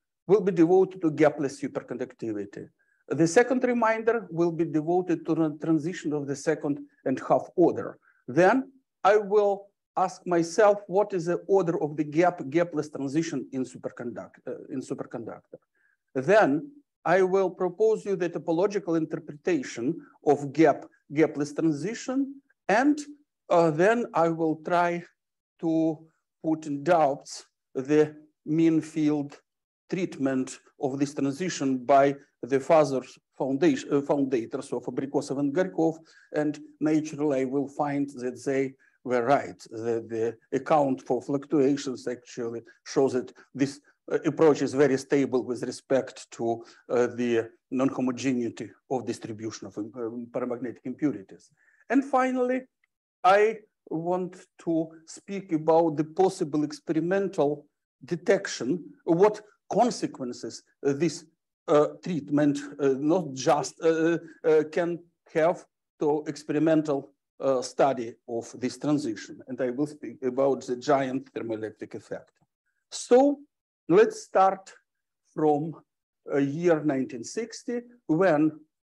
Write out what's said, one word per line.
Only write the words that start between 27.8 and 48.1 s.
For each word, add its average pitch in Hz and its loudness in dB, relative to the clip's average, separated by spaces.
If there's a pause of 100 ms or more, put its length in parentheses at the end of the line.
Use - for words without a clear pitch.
mean 160 4
field 147 -2 (500)
treatment 135 -4 (220)
of 139 -4
this 143 -2
transition 139 -2
by 139 4 (300)
the 131 0
father 139 2 (340)
foundation, 139 0
uh, 143 2
foundators 135 -2
of 120 -6
Abrikosov 131 -6
and 143 -2
Garkov. 170 0 (380)
And 147 -2 (200)
naturally, 151 0
I 135 0
will 135 -4
find 143 -4
that 120 -8
they 135 -2 (300)
were 123 0
right. 120 0 (140)
The, 113 -4
the 113 -4
account 135 2
for 123 -2
fluctuations 139 -2
actually 117 -10 (240)
shows 135 2
that 123 -4 (240)
this, 139 -2 (320)
uh, 143 0
approach 151 4
is 127 -2
very 135 4
stable 131 0
with 117 -6
respect - -4
to, 117 -4 (260)
uh, 123 2
the 113 -2 (220)
non-homogeneity 127 -2 (220)